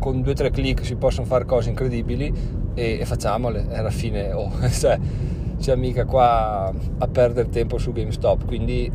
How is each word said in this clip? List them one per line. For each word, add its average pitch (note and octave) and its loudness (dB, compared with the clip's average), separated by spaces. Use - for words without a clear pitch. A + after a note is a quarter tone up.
con C3 0
due C3 2
o C3+ 0
tre C3+ 0
click B2+ 0
si B2 -4
possono - 0
fare B2 0
cose A#2 2
incredibili A#2+ -2
e, A2+ -2
e - -4
facciamole, G#2 0
e - -4
alla - 0
fine, G#2 -2
oh, G2+ -2
<laughs> B2 2
cioè, A#2+ 2
c'è C3 2
mica B2 0
qua A2 2
a F2+ 0
perdere A#2+ 2
tempo A#2 0
su - -2
GameStop. G#2 0
Quindi A#2 -2